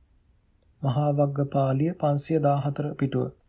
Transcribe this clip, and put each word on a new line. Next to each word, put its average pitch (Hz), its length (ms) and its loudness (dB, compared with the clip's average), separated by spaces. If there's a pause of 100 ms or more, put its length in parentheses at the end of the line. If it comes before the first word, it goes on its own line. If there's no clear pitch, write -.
(800)
මහා 143 300 2
වග්ගපාලිය 139 840 0
පන්සිය 147 460 0
දාහතර 143 520 0
පිටුව. 131 360 -2 (220)